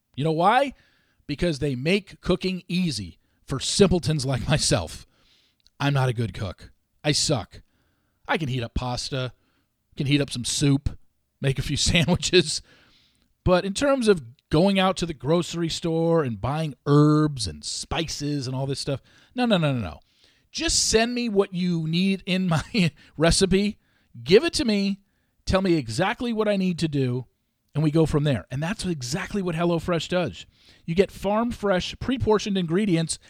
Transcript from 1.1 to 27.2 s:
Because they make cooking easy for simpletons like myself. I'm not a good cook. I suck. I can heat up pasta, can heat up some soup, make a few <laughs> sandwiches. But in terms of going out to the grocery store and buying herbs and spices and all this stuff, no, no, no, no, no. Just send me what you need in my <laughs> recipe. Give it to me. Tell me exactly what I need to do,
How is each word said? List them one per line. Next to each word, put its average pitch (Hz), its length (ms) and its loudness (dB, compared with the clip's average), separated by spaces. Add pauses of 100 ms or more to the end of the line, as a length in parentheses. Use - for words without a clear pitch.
Because 151 320 -2
they 143 160 -2
make 170 480 -2
cooking 180 460 -2
easy 139 500 -2 (260)
for 135 160 -6
simpletons 160 640 2
like 131 240 -2
myself. 127 580 -2 (720)
I'm 143 140 0
not 131 160 0
a 123 60 -2
good 113 180 -4
cook. - 380 -12 (340)
I 151 80 2
suck. 131 480 -2 (640)
I 240 120 -2
can 160 100 -6
heat 127 140 -4
up 117 120 -10
pasta, 127 580 -6 (600)
can 151 120 -6
heat 143 160 2
up - 80 -8
some 120 160 -8
soup, - 520 0 (400)
make 135 200 -2
a 139 40 -2
few 143 140 -6
<laughs> - 20 -2
sandwiches. 165 840 2 (840)
But 180 220 2
in 196 80 -4
terms 269 340 2
of 185 140 4 (260)
going 190 300 4
out 185 200 2
to 180 80 -4
the 165 60 -6
grocery 170 560 -2
store 165 540 0
and 117 180 -6
buying 147 340 -4 (120)
herbs 147 600 6
and 76 160 -10
spices 143 840 -6
and 131 100 -6
all 135 100 -4
this 139 140 -6
stuff, 139 220 -6 (320)
no, 247 100 -2
no, 220 140 4
no, 151 140 2
no, 123 80 -2
no. 80 200 -8 (500)
Just - 380 -2
send 233 260 2
me 240 140 -4
what 196 240 0
you 175 340 -2
need 180 380 2
in 185 240 -2
my 165 440 0 (120)
<laughs> - 140 -20
recipe. 190 580 2 (460)
Give 190 220 6
it 339 100 -2
to 311 100 -2
me. 202 360 0 (440)
Tell 190 160 0
me 190 140 2
exactly 175 580 -2
what 214 160 -2
I 202 80 0
need 185 220 -2
to 165 100 -2
do, 127 380 -2 (480)